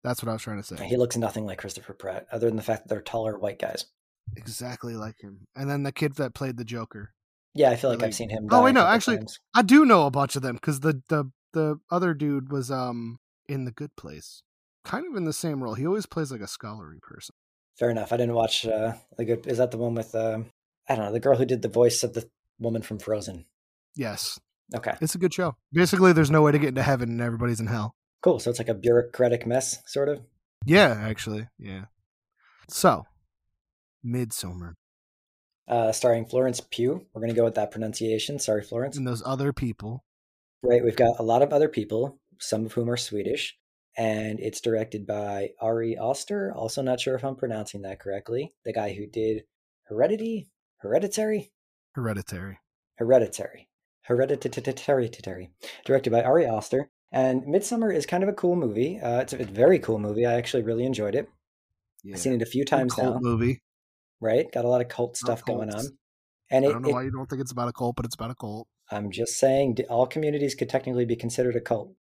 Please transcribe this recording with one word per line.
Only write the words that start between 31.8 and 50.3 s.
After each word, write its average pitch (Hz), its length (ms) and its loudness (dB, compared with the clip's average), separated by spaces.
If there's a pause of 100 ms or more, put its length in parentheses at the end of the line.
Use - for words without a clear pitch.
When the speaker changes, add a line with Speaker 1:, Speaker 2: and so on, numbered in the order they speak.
Speaker 1:
So, - 380 2 (960)
Midsommar. 98 720 -6 (920)
Speaker 2:
Uh, 113 260 2
starring 117 320 2
Florence 127 360 0
Pugh. 135 520 -2
We're 110 80 -12
gonna 113 140 -2
go 117 100 4
with 113 120 0
that 107 140 -2
pronunciation. 110 680 -4
Sorry, 107 240 0
Florence. 127 340 -6
Speaker 1:
And 131 100 -4
those 117 180 -4
other 135 280 -2
people. 117 520 -6 (580)
Speaker 2:
Right. 120 200 6
We've 113 140 2
got 117 220 4
a 117 40 -2
lot 113 200 4
of 143 100 2
other 151 160 4
people, 117 500 -2 (220)
some 110 260 -4
of 110 60 -12
whom 117 180 -2
are 120 60 0
Swedish. 107 600 -4 (400)
And 110 440 -2
it's 107 200 -6
directed 110 460 -2
by 101 440 -4 (100)
Ari 113 360 0
Aster. 196 580 -4
Also 117 280 -4
not 127 180 0
sure 131 160 0
if 123 80 -6
I'm 135 120 -4
pronouncing 107 460 -6
that 98 180 -10
correctly. 117 520 -6 (120)
The 113 80 -6
guy 104 220 -4
who 101 120 -10
did 107 380 -2 (400)
Heredity? 208 640 -2 (300)